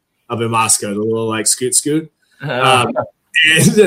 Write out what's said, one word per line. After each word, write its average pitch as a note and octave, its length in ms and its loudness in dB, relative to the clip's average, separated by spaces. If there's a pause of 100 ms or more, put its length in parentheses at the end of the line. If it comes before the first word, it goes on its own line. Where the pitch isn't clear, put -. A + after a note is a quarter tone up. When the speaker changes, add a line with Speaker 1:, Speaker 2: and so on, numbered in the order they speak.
(300)
Speaker 1:
up A2+ 120 -6
in A2+ 80 -2
Moscow, A2 460 0
the G#2 40 -4
little, A2+ 280 -2
like, A2 180 -4
scoot B2+ 300 -2
scoot. D#3 360 -2 (300)
Speaker 2:
Uh-huh. B2+ 460 2
Speaker 1:
Um, - 180 -4 (480)
and, D#3+ 340 2